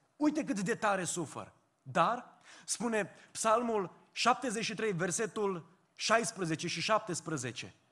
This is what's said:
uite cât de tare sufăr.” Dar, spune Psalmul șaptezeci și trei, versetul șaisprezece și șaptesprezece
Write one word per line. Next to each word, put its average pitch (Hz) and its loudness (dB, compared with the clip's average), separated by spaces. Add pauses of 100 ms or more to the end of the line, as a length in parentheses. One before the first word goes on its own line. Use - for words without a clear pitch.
(160)
uite 302 2
cât 196 -2
de 208 0
tare 196 0
sufăr.” 131 -6 (280)
Dar, 185 0 (260)
spune 220 -2 (200)
Psalmul 220 2 (200)
șaptezeci 233 2
și 220 -4
trei, 208 -2
versetul 190 -2 (180)
șaisprezece 185 0
și 165 -4
șaptesprezece 156 -2 (160)